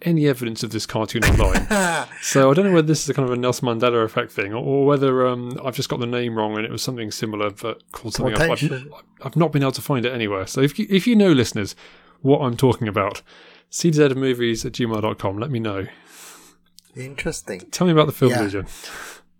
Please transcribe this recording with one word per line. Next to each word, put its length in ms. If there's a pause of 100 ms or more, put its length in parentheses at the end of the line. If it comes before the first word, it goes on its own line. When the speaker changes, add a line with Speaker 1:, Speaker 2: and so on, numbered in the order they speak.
Speaker 1:
any 260
evidence 340
of 80
this 160
cartoon 380
online. 460
Speaker 2:
<laughs> 360 (160)
Speaker 1:
So 280
I 40
don't 120
know 60
whether 140
this 160
is 80
a 40
kind 140
of 60
a 20
Nelson 320
Mandela 360
effect 280
thing, 220
or, 100
or 220
whether, 400
um, 380
I've 100
just 160
got 100
the 60
name 320
wrong 180
and 80
it 60
was 120
something 280
similar, 400
but 420
called 220
something 200
else. 80 (200)
I've, 80
Speaker 2:
Potential. 300 (220)
Speaker 1:
I've 140
not 160
been 100
able 100
to 100
find 240
it 60
anywhere. 340
So 160
if 160
you, 100
if 180
you 100
know, 160
listeners, 420 (480)
what 180
I'm 160
talking 320
about, 320 (500)
C 220
Z 180
movies 540
at 80
gmail 300
dot 160
com, 200
let 120
me 80
know. 280 (1120)
Speaker 2:
Interesting. 640 (120)
Speaker 1:
Tell 160
me 40
about 140
the 60
film, 180
Speaker 2:
Yeah. 120
Speaker 1:
Legion. 240 (720)